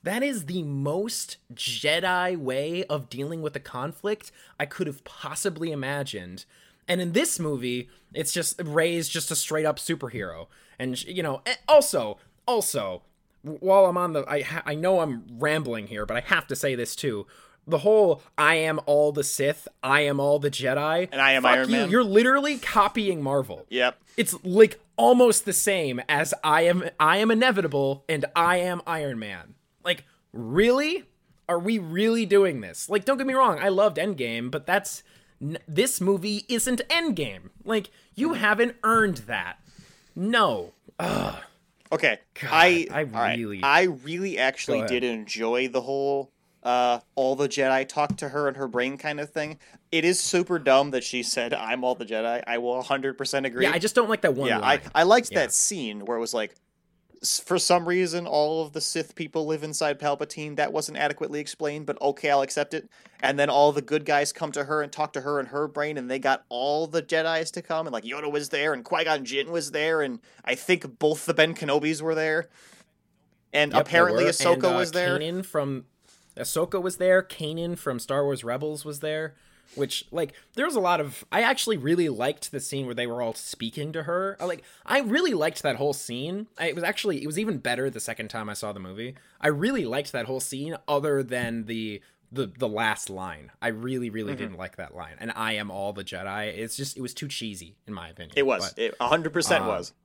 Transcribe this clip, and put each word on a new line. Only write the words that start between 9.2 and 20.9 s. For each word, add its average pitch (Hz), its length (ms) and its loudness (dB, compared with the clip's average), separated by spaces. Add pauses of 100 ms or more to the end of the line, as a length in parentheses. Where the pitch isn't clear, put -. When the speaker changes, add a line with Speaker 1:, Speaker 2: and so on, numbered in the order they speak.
Speaker 1:
a 160 60 -2
straight 156 300 0
up 151 120 2
superhero. 101 680 -6 (320)
And, 127 200 -4
sh-, - 80 -10
you 180 160 -6
know, 139 220 -4
eh, 254 100 -2 (140)
also, 160 480 6 (300)
also, 117 560 -2 (420)
w-, 151 160 -10
while 190 240 8
I'm 180 140 4
on 175 160 0
the, 143 120 -2
I 147 140 -2
ha-, 151 240 -6
I 151 100 -4
know 175 260 2
I'm 131 320 -2
rambling 127 560 -2
here, 107 180 -6
but 110 100 -4
I 120 40 0
have 170 260 -2
to 131 100 -6
say 139 180 -2
this 120 220 -6
too. 107 300 -4 (400)
The 156 120 0
whole, 190 440 6 (160)
"I 151 160 6
am 156 320 0
all 147 260 6
the 143 100 -2
Sith, 143 460 -2 (140)
I 139 180 4
am 143 180 2
all 143 200 4
the 143 120 0
Jedi." 147 640 0